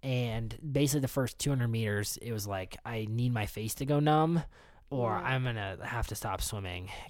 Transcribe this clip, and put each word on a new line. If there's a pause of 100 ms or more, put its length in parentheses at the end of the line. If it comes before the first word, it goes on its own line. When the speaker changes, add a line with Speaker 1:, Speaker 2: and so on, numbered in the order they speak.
Speaker 1:
And (140)
basically
the
first
two
hundred
meters,
it
was
like,
"I
need
my
face
to
go
numb (480)
or
Speaker 2:
Yeah.
Speaker 1:
I'm
gonna
have
to
stop
swimming." (200)